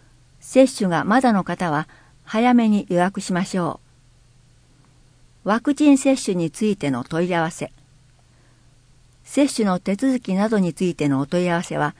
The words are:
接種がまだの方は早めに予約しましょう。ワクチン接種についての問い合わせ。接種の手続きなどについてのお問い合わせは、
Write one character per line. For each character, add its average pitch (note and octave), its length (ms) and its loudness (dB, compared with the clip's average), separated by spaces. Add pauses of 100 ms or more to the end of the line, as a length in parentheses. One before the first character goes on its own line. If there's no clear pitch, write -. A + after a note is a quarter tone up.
(400)
接 C4 360 4
種 F#3+ 140 -2
が D#3+ 140 0
ま G#3+ 180 2
だ A#3+ 120 2
の F#3 100 0
方 F3 280 -4
は D3+ 160 -4 (360)
早 A#3+ 300 2
め A#3 160 4
に G#3 200 0
予 F3 80 0
約 F#3+ 240 0
し F#3+ 120 -6
ま F3+ 100 0
し F#3+ 160 -4
ょ E3 200 -4 (1600)
う。 F#3+ 60 -6
ワ A3 100 2
ク C#4+ 160 -2
チ D4 140 4
ン C#4 80 6
接 C4+ 260 0
種 G3 120 -2
に E3+ 140 -2
つ - 160 -6
い G3+ 120 0
て D3 120 -4
の B2 140 -4
問 E3+ 260 -2
い F3+ 60 -2
合 E3 80 0
わ D#3+ 80 -4
せ。 - 200 -12 (1500)
接 C#4 300 0
種 A3 120 0
の F#3 140 0
手 G3 160 -4
続 B3+ 240 0
き G3 140 -6
な G3+ 160 0
ど A3 100 0
に E3+ 140 0
つ - 100 -4
い F3 120 -2
て D3 140 -2
の C3+ 100 0
お C#3+ 60 -2
問 F3+ 180 -2
い F3+ 60 0
合 E3+ 60 0
わ E3+ 80 -4
せ D3+ 140 -8
は、 D3 220 -4